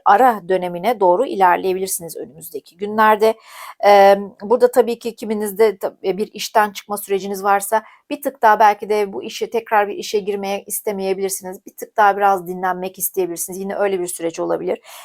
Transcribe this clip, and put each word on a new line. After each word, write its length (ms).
ara 440
dönemine 520
doğru 260
ilerleyebilirsiniz 880
önümüzdeki 600
günlerde. 580
Eee, 340
burada 280
tabii 280
ki 180
kiminizde 600
tab-, 180
e, 80
bir 160
işten 400
çıkma 240
süreciniz 480
varsa 380
bir 120
tık 200
daha 180
belki 280
de 240
bu 100
işe, 280
tekrar 380
bir 60
işe 260
girmeye 460
istemeyebilirsiniz. 1000
Bir 100
tık 200
daha 200
biraz 300
dinlenmek 520
isteyebilirsiniz. 600
Yine 180
öyle 240
bir 60
süreç 340
olabilir. 400